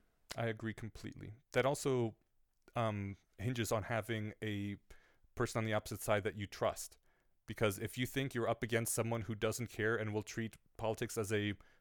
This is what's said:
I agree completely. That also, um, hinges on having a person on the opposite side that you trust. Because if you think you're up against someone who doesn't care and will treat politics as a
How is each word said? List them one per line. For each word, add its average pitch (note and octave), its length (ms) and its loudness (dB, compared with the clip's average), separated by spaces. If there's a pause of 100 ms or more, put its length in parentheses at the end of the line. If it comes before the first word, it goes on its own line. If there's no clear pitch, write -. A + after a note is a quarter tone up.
(360)
I A#2 100 0
agree A2+ 280 -2
completely. - 580 -10 (200)
That B2 140 4
also, C3 480 2 (640)
um, G2+ 400 0 (220)
hinges A#2 340 0
on G#2+ 120 2
having A2 480 -2 (100)
a G2+ 340 -2 (600)
person A#2+ 220 0
on A2 60 2
the A2 100 2
opposite G#2+ 260 0
side G#2 240 4
that G#2+ 120 -2
you G#2 100 -4
trust. - 500 -2 (500)
Because G#2+ 320 2
if A2+ 200 -6
you B2 80 2
think C3+ 280 -2
you're A2+ 140 2
up A2+ 140 2
against A#2 320 2
someone A2+ 280 2
who A2 140 -4
doesn't A2 340 0
care A2 260 2
and G#2+ 160 0
will G#2+ 120 2
treat - 320 -4 (200)
politics A2 420 0
as G#2 140 0
a G#2 220 2 (260)